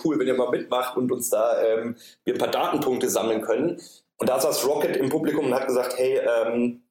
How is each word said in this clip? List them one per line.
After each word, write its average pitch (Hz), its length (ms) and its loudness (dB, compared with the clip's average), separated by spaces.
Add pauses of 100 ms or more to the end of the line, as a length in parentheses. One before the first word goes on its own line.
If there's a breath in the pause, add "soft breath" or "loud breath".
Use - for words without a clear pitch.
cool, 151 120 2
wenn 127 100 0
ihr 127 80 2
mal 123 140 0
mitmacht - 460 -2
und 127 160 0
uns 123 180 -4
da, 110 320 2
ähm, 113 360 0 (260 loud breath)
wir 123 120 -2
ein - 40 -4
paar 117 80 0
Datenpunkte 131 640 0
sammeln 110 320 0
können.“ 139 400 -2 (360 loud breath)
Und 127 120 0
da 131 100 2
saß 143 280 0
Rocket 143 280 0
im 131 140 0
Publikum 151 380 0
und 123 80 2
hat 135 120 0
gesagt, 123 300 0
„Hey, 131 220 2
ähm, 120 720 0